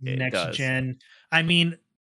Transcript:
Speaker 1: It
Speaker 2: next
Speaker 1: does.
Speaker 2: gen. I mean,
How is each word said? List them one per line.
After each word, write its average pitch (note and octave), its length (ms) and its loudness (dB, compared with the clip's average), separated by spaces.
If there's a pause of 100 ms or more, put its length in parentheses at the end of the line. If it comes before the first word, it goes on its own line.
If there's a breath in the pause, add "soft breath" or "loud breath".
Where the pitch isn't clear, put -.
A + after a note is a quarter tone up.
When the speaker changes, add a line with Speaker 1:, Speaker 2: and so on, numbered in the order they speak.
Speaker 1:
It B2+ 160 -4
Speaker 2:
next B2+ 140 -2
Speaker 1:
does. E2+ 240 -2
Speaker 2:
gen. C3 420 -2 (320 soft breath)
I E3 120 4
mean, E3+ 340 2 (340)